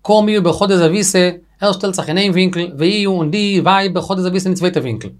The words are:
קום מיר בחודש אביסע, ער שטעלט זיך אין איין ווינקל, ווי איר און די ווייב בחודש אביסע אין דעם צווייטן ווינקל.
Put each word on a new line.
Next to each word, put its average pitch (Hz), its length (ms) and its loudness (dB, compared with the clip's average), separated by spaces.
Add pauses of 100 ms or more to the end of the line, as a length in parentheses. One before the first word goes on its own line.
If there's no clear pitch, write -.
קום 208 240 2
מיר 208 160 2
בחודש 180 380 2
אביסע, 180 500 2 (320)
ער 202 100 2
שטעלט 190 220 -4
זיך 151 160 -6
אין 160 80 -2
איין 202 140 2
ווינקל, 180 440 0
ווי 156 120 0
איר 202 220 0
און 165 220 0
די 202 320 0
ווייב 196 300 2
בחודש 185 320 -4
אביסע 185 200 -2
אין 185 80 0
דעם - 20 0
צווייטן 175 240 -2
ווינקל. 113 300 -6 (100)